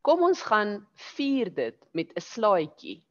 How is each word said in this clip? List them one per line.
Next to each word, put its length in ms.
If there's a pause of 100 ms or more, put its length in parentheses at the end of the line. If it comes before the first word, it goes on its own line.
Kom 240
ons 240
gaan 300 (380)
vier 360
dit 240 (160)
met 240
'n 80
slaaitjie. 760 (100)